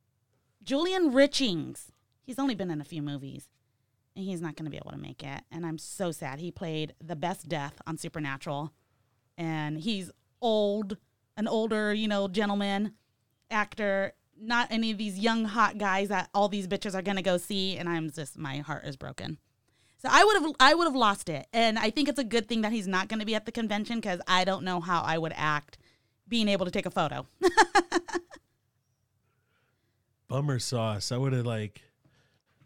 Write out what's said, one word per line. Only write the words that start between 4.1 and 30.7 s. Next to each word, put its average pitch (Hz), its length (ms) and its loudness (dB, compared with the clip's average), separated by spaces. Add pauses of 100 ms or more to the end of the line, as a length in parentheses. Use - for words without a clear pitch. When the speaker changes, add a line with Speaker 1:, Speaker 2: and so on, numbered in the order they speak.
Speaker 1:
and 190 100 -8
he's 180 160 -4
not 156 140 -6
gonna 156 160 -8
be 143 60 -10
able - 140 -12
to 143 60 -10
make 139 260 -12
it. 139 180 -10 (100)
And 165 140 -10
I'm 160 120 -6
so - 340 -6
sad. 143 280 -8
He 175 120 -8
played 156 520 -6
the 165 120 -8
best 170 320 -4
death 147 380 -6
on 160 120 -6
Supernatural, 147 760 -6 (640)
and 156 420 -4
he's 190 300 -4 (320)
old, 214 560 2 (400)
an 214 100 -2
older, 214 460 0
you 214 140 0
know, 202 200 0
gentleman, 202 640 0 (580)
actor, 202 640 0 (260)
not 233 320 0
any 226 200 0
of 202 60 -4
these 196 220 -4
young, 226 260 4
hot 208 320 4
guys 202 320 2
that 185 240 -2
all 202 160 4
these 196 180 -4
bitches 190 280 -4
are 190 80 -2
gonna 190 180 0
go 180 160 2
see. 190 400 -2
And 175 100 -4
I'm 160 240 -2
just, 151 260 -10
my 143 200 -6
heart 147 280 -8
is 135 120 -10
broken. 135 400 -10 (640)
So 262 120 -4
I 320 120 12
would've, 370 360 6
I 269 160 10
would've 330 200 2
lost 208 340 2
it. 143 240 -6
And 226 260 2
I 214 100 2
think 202 200 0
it's 277 100 -2
a 269 40 2
good 226 240 0
thing 233 140 0
that 214 100 0
he's 214 160 -2
not 190 200 0
gonna 220 180 -4
be 220 100 -2
at 214 100 -2
the 226 60 -10
convention, 214 500 -2
'cause 180 260 -2
I 185 180 6
don't 190 180 0
know 180 180 -2
how 170 200 2
I 160 180 0
would 160 160 -4
act 151 420 -2 (500)
being 226 200 2
able 190 180 2
to 180 60 -6
take 190 160 -2
a 175 40 -6
photo. 139 360 -2 (120)
<laughs> 359 80 6 (2750)
Speaker 2:
Bummer 135 320 0
sauce. 110 520 -2